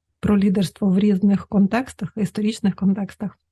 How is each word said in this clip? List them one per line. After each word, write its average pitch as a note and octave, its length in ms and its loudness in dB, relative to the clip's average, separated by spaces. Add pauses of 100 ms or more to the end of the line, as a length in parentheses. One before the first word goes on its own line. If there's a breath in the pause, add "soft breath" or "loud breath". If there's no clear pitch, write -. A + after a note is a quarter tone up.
(200)
про G#3 180 2
лідерство G3 520 0
в F#3 100 2
різних G3+ 480 2
контекстах, G#3 680 -2
історичних G#3+ 580 -4
контекстах. G3 640 -4 (120)